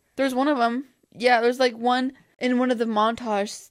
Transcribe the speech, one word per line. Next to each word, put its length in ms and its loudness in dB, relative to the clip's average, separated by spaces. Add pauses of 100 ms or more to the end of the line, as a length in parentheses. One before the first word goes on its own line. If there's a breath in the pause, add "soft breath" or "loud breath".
(160)
There's 180 0
one 140 2
of 100 0
'em. 300 -2 (280)
Yeah, 240 4
there's, 200 0
like, 160 2
one 380 -2 (260 soft breath)
in 180 0
one 140 0
of 60 0
the 80 -2
montage 840 -2